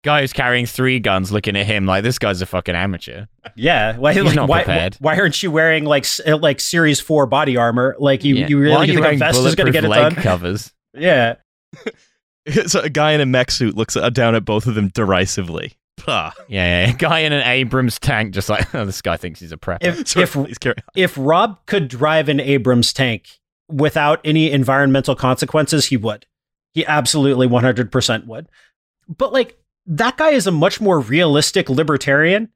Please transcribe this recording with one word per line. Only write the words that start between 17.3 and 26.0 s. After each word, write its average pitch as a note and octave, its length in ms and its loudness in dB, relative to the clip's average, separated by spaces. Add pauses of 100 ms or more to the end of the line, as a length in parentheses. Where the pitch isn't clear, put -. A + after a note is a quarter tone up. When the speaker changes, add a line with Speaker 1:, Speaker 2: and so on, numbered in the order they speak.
Speaker 1:
an C#3+ 120 0
Abrams B2 540 -2
tank A2 360 -2
just G2 140 -4
like, G#2+ 260 -2
<laughs> - 0 -
"Oh, B2+ 100 -4
this G2 180 -8
guy E2+ 140 -2
thinks E2 240 -12
he's E2+ 100 -20
a D#2+ 60 -14
prepper." E2+ 240 -8
Speaker 2:
If, F3+ 280 -4
Speaker 3:
<laughs> - 0 -
Sorry, F3+ 140 -2
Speaker 2:
if, F3 120 -2
Speaker 3:
please C#3 240 -6
carry - 180 -4
on. - 80 -16 (100)
Speaker 2:
if F#3 240 -2
Rob E3+ 480 0
could F3+ 220 -2
drive D3 400 0
an C#3+ 100 0
Abrams B2+ 540 2
tank B2 340 -2 (420)
without D3+ 560 0
any D#3 280 2
environmental C3+ 640 2
consequences, C#3 680 0
he C3+ 100 -2
would. G#2+ 280 -6 (480)